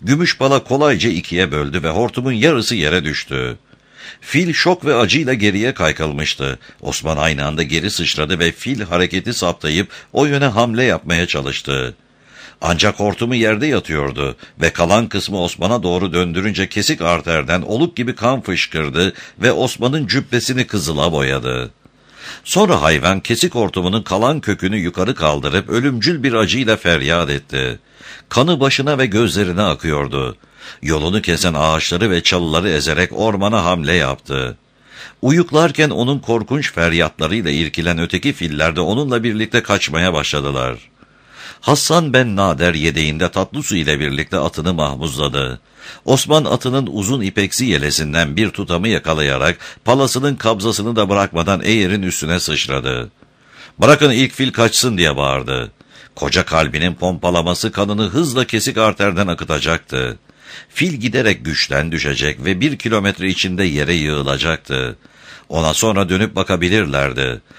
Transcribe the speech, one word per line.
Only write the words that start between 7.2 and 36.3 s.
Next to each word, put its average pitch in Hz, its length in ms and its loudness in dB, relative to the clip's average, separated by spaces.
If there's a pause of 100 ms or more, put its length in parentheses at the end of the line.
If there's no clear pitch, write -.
anda 76 180 -2
geri 80 280 -2
sıçradı 78 480 -2
ve 85 140 2
fil 123 280 -6
hareketi 87 540 -2
saptayıp 87 540 -2 (240)
o 139 140 4
yöne 143 200 2
hamle 117 380 2
yapmaya 85 420 0
çalıştı. 67 680 -4 (640)
Ancak 85 380 0
hortumu 104 360 -2
yerde 110 320 2
yatıyordu 71 720 -2 (240)
ve 80 100 2
kalan 98 380 2
kısmı 98 340 -4
Osman'a 104 400 -2
doğru 90 300 0
döndürünce 90 560 0
kesik 104 340 -2
arterden 85 600 0
oluk 147 340 -2
gibi 120 180 -4
kan 123 260 0
fışkırdı 82 720 -2 (260)
ve 120 140 2
Osman'ın 127 540 0
cübbesini 123 600 -2
kızıla 80 460 0
boyadı. 64 580 -2 (720)
Sonra 180 380 4
hayvan 80 380 4
kesik 165 340 0
hortumunun 98 480 0
kalan 123 380 0
kökünü 98 360 -2
yukarı 92 380 -2
kaldırıp 73 540 0
ölümcül 131 540 0
bir 131 100 0
acıyla 110 440 2
feryat 82 540 2
etti. 67 480 -4 (500)
Kanı 151 320 2
başına 139 380 2
ve 131 80 2
gözlerine 98 560 2
akıyordu. 71 720 -2 (460)
Yolunu 82 400 0
kesen 85 320 0
ağaçları 80 560 2
ve 87 120 0
çalıları 87 460 0
ezerek 78 440 0
ormana 104 520 0
hamle 85 300 0
yaptı. 67 640 -2 (640)
Uyuklarken 156 680 2
onun 120 280 0
korkunç 117 540 -2